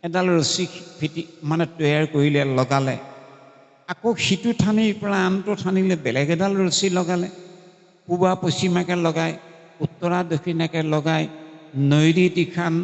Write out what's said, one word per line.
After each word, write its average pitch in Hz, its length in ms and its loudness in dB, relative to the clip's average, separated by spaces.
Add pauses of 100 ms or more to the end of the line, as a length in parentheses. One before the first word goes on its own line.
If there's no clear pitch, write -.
এডাল 180 240 -2 (120)
ৰছী 175 260 -2 (340)
ফিটি, 156 220 -6 (220)
মানে, 160 220 0 (120)
তৈয়াৰ 151 360 2
কৰিলে, 147 280 2 (180)
লগালে, 131 380 0 (960)
আকৌ - 160 -2 (160)
সিটো 208 240 0 (120)
ঠানিৰ 214 300 4 (100)
পৰা 202 160 -2 (100)
আনটো 190 240 -2 (120)
ঠানিলে 190 320 2 (100)
বেলেগ 135 300 0
এডাল 196 180 0 (120)
ৰছী 180 240 0
লগালে, 180 380 -2 (800)
পূবা 175 240 2 (120)
পশ্চিমাকে 180 520 0 (120)
লগায়, 165 260 -2 (520)
উত্তৰা 175 340 -2 (120)
দক্ষিণাকে 165 500 -2 (120)
লগায়, 156 320 0 (640)
নৈৰী 160 360 6 (120)
দিশান 170 360 -2 (100)